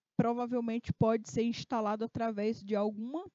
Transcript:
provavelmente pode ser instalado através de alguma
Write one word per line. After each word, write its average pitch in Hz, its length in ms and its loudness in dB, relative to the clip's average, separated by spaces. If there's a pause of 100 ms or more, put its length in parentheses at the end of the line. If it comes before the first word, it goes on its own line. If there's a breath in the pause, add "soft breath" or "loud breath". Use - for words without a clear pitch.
(160)
provavelmente 240 760 0
pode 226 380 2
ser 226 140 2
instalado 220 600 -2
através 226 560 -2
de 196 140 -4
alguma 220 600 -2